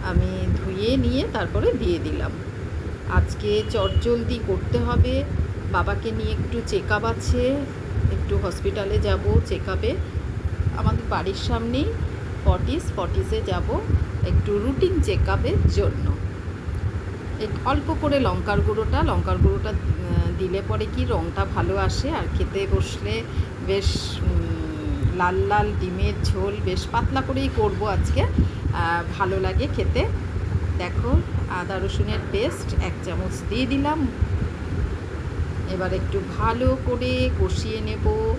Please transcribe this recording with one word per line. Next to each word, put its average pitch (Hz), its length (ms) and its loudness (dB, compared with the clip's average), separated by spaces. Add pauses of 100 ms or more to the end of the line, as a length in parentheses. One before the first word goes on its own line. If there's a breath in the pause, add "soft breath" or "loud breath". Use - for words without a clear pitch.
আমি 185 440 0 (100)
ধুয়ে 202 400 0
নিয়ে 254 360 2
তারপরে 214 400 0
দিয়ে 175 260 0
দিলাম। - 320 -2 (800)
আজকে 208 560 2
চটজলদি 226 800 0
করতে 196 320 0
হবে, 247 440 4 (480)
বাবাকে 202 400 0
নিয়ে 220 200 -2
একটু - 360 -2
চেক 208 240 0
আপ 208 120 2
আছে, 226 400 2 (680)
একটু - 260 0
হসপিটালে 196 600 0
যাব 202 460 4
চেক - 240 -2
আপে। 196 260 0 (800)
আমাদের 226 320 2
বাড়ির 185 380 -2
সামনেই 240 400 0 (580)
পটিস, 185 380 2 (120)
পটিসে 196 460 0
যাব 190 380 0 (480)
একটু - 300 2
রুটিন 269 440 2
চেক 196 280 2
আপের - 460 4
জন্য। - 360 2 (1300)
এক - 240 -4
অল্প 294 340 0
করে 285 180 4
লঙ্কার 202 420 2
গুঁড়োটা, 220 420 2
লঙ্কার - 340 2
গুঁড়োটা, - 320 4
আহ, - 680 0
দিলে 190 300 -2
পরে 214 180 0 (100)
কি 254 100 0
রঙটা 190 400 0 (100)
ভালো 190 220 0
আসে 196 340 0
আর - 140 -2 (120)
খেতে 196 340 -2
বসলে 202 520 0 (440 loud breath)
বেশ, 196 220 2 (320)
উম, 170 300 2 (680)
লাল 180 180 2
লাল 202 440 2
ডিমের 190 340 0 (100)
ঝোল 196 320 0 (100)
বেশ 185 260 0
পাতলা 254 300 2
করেই 262 340 0
করব 214 300 2
আজকে, - 380 2
আহ, 170 960 0
ভালো 190 200 0
লাগে 190 360 2
খেতে। 226 300 2 (720)
দেখো, 185 340 0 (380)
আদা 185 300 -4
রসুনের 196 400 0 (120)
পেস্ট 233 520 0
এক 180 80 -2 (140)
চামচ 180 440 -4
দিয়ে 240 160 0
দিলাম। 277 420 0 (1600)
এবার 185 220 -2
একটু 196 260 0 (180)
ভালো 240 480 2
করে 254 440 2 (100)
কষিয়ে - 420 0
নেব 214 580 0